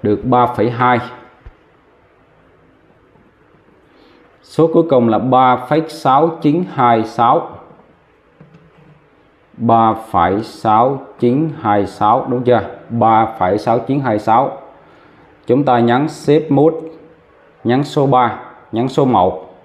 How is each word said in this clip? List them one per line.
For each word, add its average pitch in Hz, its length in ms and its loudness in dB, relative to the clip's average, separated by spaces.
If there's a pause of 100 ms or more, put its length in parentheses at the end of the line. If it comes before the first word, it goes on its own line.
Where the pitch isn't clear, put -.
Được 104 220 -2
ba 123 220 2
phẩy 113 240 -2
hai. 123 280 0 (3500)
Số 160 300 0
cuối 160 180 4
cùng 123 180 2
là 107 100 0
ba 127 380 2
phẩy 160 320 -2
sáu 147 400 0 (140)
chín 160 220 0 (100)
hai 117 300 2
sáu. 120 460 0 (2000)
Ba 113 380 2
phẩy 98 480 -2
sáu 117 580 0 (180)
chín 139 320 0 (100)
hai 104 260 0
sáu, 113 420 0
đúng 123 140 -4
chưa? 120 180 2 (280)
Ba 113 380 2
phẩy 92 320 -2
sáu 117 200 0
chín 135 220 -4
hai 117 180 -2
sáu. 120 400 0 (880)
Chúng 139 180 2
ta 123 140 2
nhấn 120 280 2
Shift 151 420 0
Mode, 147 280 2 (880)
nhấn 127 200 0
số 143 220 -2
ba, 123 320 0 (340)
nhấn 120 160 -2
số 139 160 0
một 98 500 -2 (100)